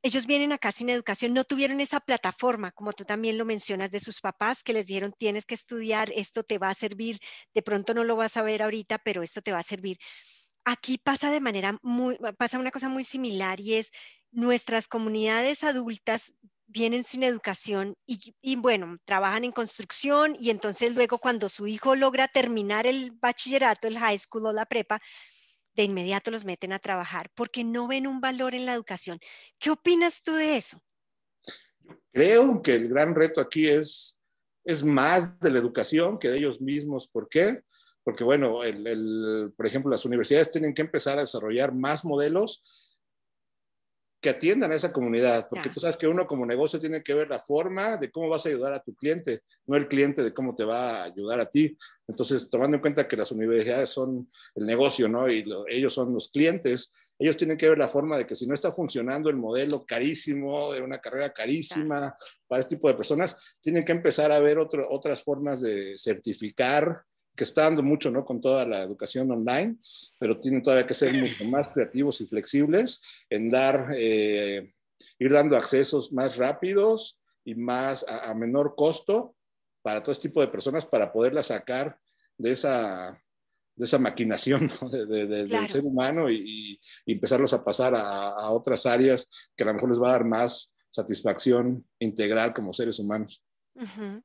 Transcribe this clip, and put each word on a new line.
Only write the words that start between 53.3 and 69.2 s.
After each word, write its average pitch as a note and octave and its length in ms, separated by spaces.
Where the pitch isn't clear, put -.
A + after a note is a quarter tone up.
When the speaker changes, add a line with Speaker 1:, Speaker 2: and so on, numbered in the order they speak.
Speaker 2:
universidades A#2 580
son C3 400
el G#2+ 100
negocio, A#2+ 440
¿no? B2 200
Y A2 140
lo, G2+ 240
ellos B2+ 260
son B2 220
los - 160
clientes, D3 640
ellos D#3 180
tienen D#3+ 200
que D#3 120
ver D3+ 100
la C3 100
forma D3 280
de B2 80
que G#2+ 120
si B2 100
no C3+ 80
está D#3+ 160
funcionando C#3+ 580
el C#3+ 80
modelo C3 480
carísimo, C#3 880
de C3 100
una C3 180
carrera C3+ 320
carísima D3+ 640
Speaker 1:
Claro. C#3 180
Speaker 2:
para B2+ 140
este C3 160
tipo D3 100
de C3 80
personas, E3+ 420
tienen D#3+ 240
que D#3 60
empezar D#3 400
a D3 80
ver D3 220
otro, D3+ 280
otras C#3 320
formas C#3 400
de G2 380
certificar, B2+ 1040
que - 100
está - 180
dando D#3 200
mucho, D3 280
¿no? - 160
Con A#2+ 160
toda C3 240
la G#2 160
educación G#2 480